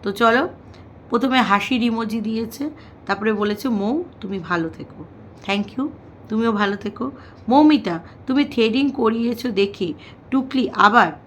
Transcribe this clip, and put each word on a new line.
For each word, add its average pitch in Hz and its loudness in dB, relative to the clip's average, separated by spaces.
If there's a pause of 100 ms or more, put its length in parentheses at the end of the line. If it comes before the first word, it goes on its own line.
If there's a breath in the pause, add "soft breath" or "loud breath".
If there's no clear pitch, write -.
তো 202 -4
চলো, 233 2 (600 loud breath)
প্রথমে 254 2
হাসির 208 0
ইমোজি 226 -2
দিয়েছে, 220 -6 (360 loud breath)
তারপরে 208 -2
বলেছে, 208 -2
"মৌ, 233 -2 (180)
তুমি 190 -8
ভালো 165 -4
থেকো।" - -16 (440)
Thank 202 -4
you, 269 -4 (420)
তুমিও 226 0
ভালো 202 0
থেকো। 214 -8 (380 loud breath)
"মৌমিতা, 269 4 (280 loud breath)
তুমি 269 2
থ্রেডিং 247 2
করিয়েছো 233 -2
দেখে 196 -2 (380 loud breath)
টুকলি 262 0
আবার" 202 4 (160)